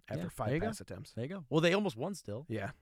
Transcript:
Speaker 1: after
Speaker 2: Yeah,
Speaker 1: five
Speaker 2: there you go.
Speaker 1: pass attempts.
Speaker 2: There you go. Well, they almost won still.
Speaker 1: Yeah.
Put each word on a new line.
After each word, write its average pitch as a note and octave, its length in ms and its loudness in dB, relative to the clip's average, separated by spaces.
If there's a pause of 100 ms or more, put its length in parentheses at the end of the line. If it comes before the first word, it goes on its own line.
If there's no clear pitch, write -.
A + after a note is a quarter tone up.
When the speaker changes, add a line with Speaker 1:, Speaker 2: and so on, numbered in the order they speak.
Speaker 1:
after D#3+ 140 -2
Speaker 2:
Yeah, E3+ 60 -4
Speaker 1:
five A#2+ 180 -4
Speaker 2:
there B2+ 80 2
you D#3+ 60 0
go. A3 60 2
Speaker 1:
pass A3 140 -4
attempts. - 300 -12
Speaker 2:
There A#2 140 -6
you D3 40 -6
go. F#3 200 -8
Well, D#3+ 120 6
they F3 120 8
almost G3 240 2
won F3 180 -2
still. A#2 340 -8
Speaker 1:
Yeah. G2+ 220 -2 (100)